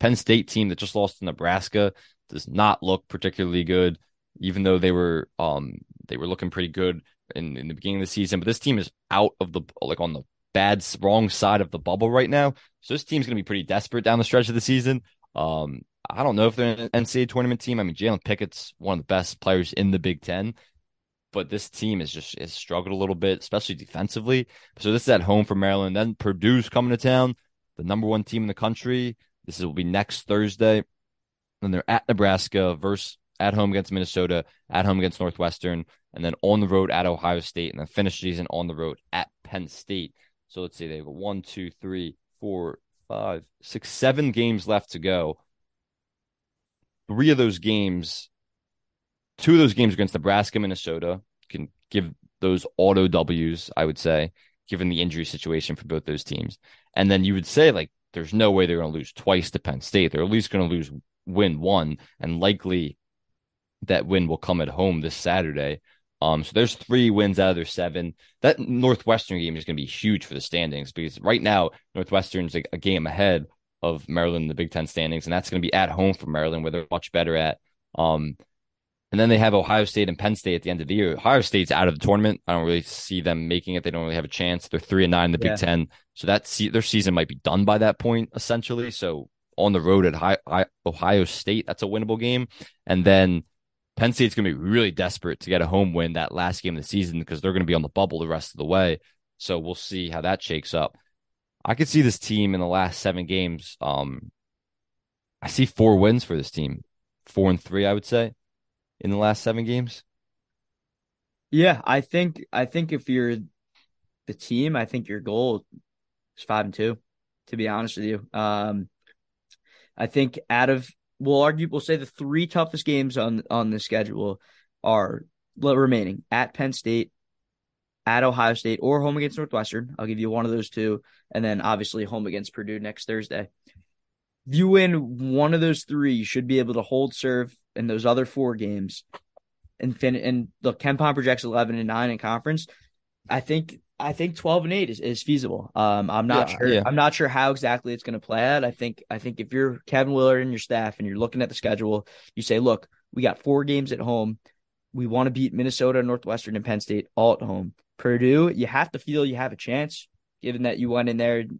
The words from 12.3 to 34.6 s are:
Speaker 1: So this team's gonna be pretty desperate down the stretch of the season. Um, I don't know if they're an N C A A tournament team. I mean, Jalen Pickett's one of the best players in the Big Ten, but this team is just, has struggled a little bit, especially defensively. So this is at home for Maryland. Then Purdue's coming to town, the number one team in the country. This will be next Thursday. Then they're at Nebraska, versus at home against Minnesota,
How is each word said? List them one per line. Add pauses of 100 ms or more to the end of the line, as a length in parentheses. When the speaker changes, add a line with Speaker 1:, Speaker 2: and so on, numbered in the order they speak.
Speaker 1:
So
this
team's
gonna
be
pretty
desperate
down
the
stretch
of
the
season. (320)
Um, (280)
I
don't
know
if
they're
an
N
C
A
A
tournament
team.
I
mean,
Jalen
Pickett's
one
of
the
best
players
in
the
Big
Ten, (760)
but
this
team
is
just,
has
struggled
a
little
bit,
especially
defensively. (320)
So
this
is
at
home
for
Maryland.
Then
Purdue's
coming
to
town, (420)
the
number
one
team
in
the
country. (300)
This
will
be
next
Thursday. (800)
Then
they're
at
Nebraska,
versus (220)
at
home
against
Minnesota, (240)